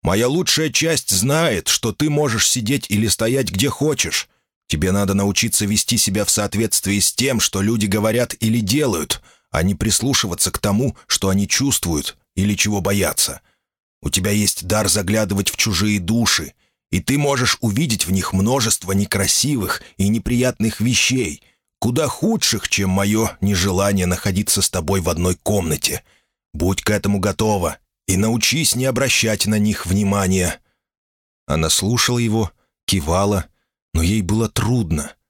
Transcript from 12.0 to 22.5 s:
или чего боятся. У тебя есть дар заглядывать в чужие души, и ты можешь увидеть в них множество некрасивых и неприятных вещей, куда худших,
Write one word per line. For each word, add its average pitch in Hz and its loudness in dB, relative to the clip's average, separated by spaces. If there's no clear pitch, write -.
или 101 2
чего 104 0
боятся. 98 -2
У 73 -2
тебя 95 0
есть 101 0
дар 104 0
заглядывать 101 0
в - -8
чужие 104 0
души, 104 0
и 92 0
ты 139 0
можешь 139 0
увидеть 117 0
в 87 -4
них 95 -2
множество 107 0
некрасивых 98 0
и 98 2
неприятных 117 0
вещей, 117 0
куда 131 0
худших, - -2